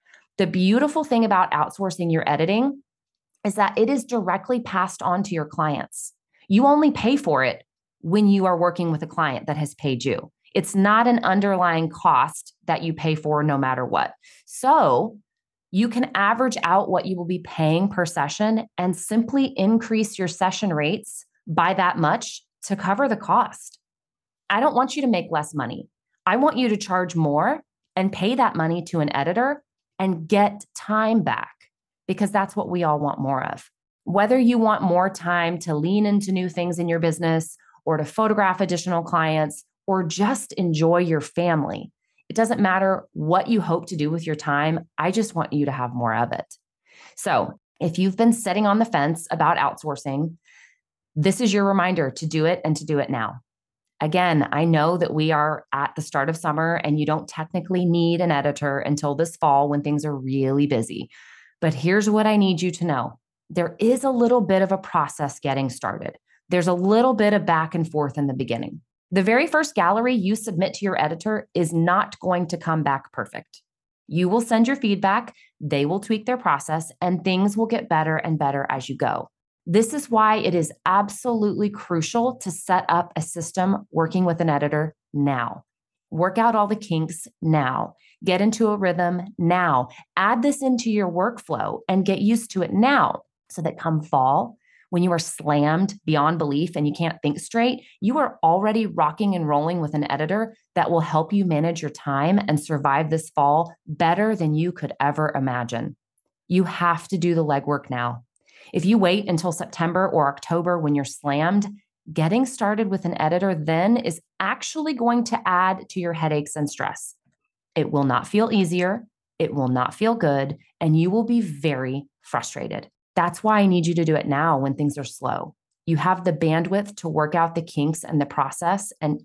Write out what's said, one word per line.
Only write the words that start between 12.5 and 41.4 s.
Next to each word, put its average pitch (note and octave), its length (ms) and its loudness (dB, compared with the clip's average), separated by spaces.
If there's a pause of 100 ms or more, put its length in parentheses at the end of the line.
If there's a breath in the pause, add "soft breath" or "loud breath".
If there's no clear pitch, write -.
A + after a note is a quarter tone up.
that E3 160 -2
you E3 100 -4
pay D#3+ 220 -2
for D3+ 280 -2
no D3 140 2
matter C3 300 -2
what. - 260 -2 (320 soft breath)
So G#3+ 720 2 (540)
you G#3 180 2
can A#3+ 260 -2
average A3 480 0
out F#3 280 2
what F3+ 160 0
you F#3 100 -4
will F3 80 -6
be F3+ 140 -4
paying E3 500 0
per F#3 160 0
session G#3 640 -2 (100)
and F3+ 180 0
simply A#3 520 0 (100)
increase A3 600 0
your F#3 100 -2
session F#3 460 -2
rates D#3 500 -4 (220)
by E3+ 280 2
that F3+ 240 0
much E3+ 460 -2 (200)
to G3 120 -4
cover G3+ 320 0
the - 80 -2
cost. - 640 -2 (680)
I G3+ 120 2
don't C#4+ 160 2
want C4+ 180 0
you D4 80 -4
to C4 60 2
make F3+ 220 2
less D#3 240 -4
money. - 340 -6 (360)
I F#3 120 2
want C#4+ 200 2
you B3 120 2
to G#3+ 80 2
charge F3+ 400 -2
more D#3+ 460 2 (340)
and F#3+ 160 0
pay G#3+ 240 -2
that A#3+ 180 2
money E3 300 -2
to E3+ 160 -2
an D3 160 0
editor A3 480 -2 (340)
and E3+ 300 -2
get G#3 360 2 (120)
time A3 460 0
back, - 280 -4 (560)
because F#3+ 240 -2
that's G3 240 -2
what F3 140 -4
we F3 160 -2
all D3+ 160 2
want D3 180 -4
more C3+ 260 -2
of. - 240 -8 (360)
Whether G#3 340 2
you A#3+ 180 6
want A3 260 2
more F3+ 280 2
time F3 500 -2
to E3 140 -4
lean F#3 320 0
into G3+ 240 2
new F#3 180 0
things F3 300 -4
in E3+ 100 -2
your E3 120 0
business E3 560 0 (280 soft breath)
or D#3+ 120 0
to D3+ 80 -2
photograph G#3 560 0
additional F3 420 -2
clients D#3 600 -2 (240)
or F#3+ 160 0
just G3 480 -2
enjoy E3 460 2
your D#3+ 220 0
family, D#3 720 -2 (380)